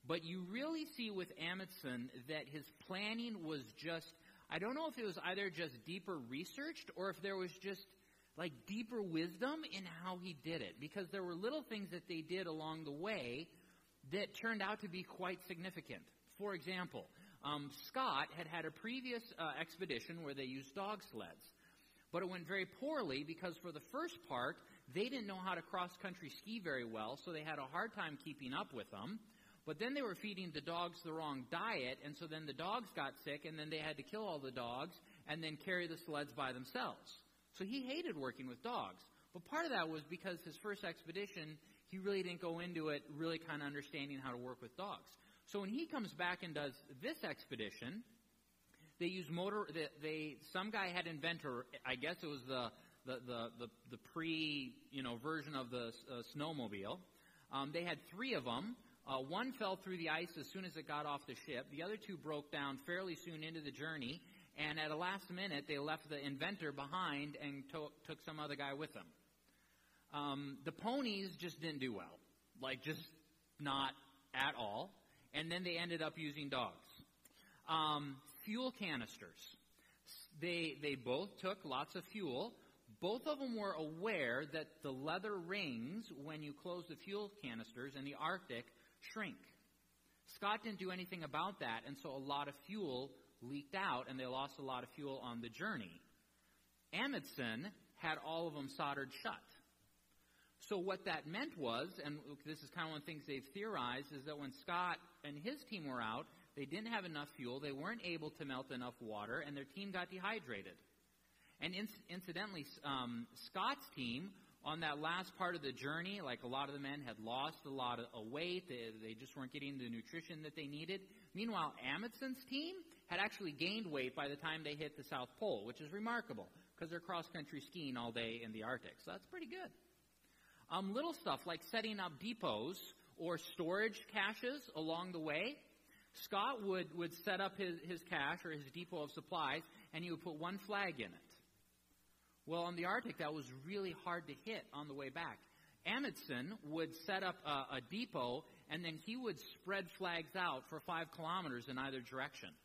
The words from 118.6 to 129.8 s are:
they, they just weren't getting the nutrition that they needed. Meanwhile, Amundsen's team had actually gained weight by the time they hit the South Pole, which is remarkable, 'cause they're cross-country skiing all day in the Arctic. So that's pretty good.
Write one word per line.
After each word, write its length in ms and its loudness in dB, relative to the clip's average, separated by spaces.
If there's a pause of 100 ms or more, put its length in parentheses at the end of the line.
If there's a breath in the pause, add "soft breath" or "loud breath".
they, 240 -4 (100)
they 120 -6
just 220 -12
weren't 160 -4
getting 240 -2
the 120 -2
nutrition 560 -4
that 100 -6
they 140 -4
needed. 320 -2 (340 loud breath)
Meanwhile, 480 4
Amundsen's 640 0
team 320 0 (320 loud breath)
had 100 4
actually 320 4
gained 380 2
weight 260 2
by 140 2
the 80 -2
time 260 0
they 140 -2
hit 200 -4
the 60 -8
South 260 -2 (120)
Pole, 260 4
which 140 -4
is 120 -6
remarkable, 560 0 (280 loud breath)
'cause 140 -4
they're 100 -2
cross-country 600 -2
skiing 360 -2
all 160 2
day 320 2
in 80 -6
the 100 -2
Arctic. 320 -2 (100)
So 60 -6
that's 160 -6
pretty 200 -8
good. 260 -6 (960 loud breath)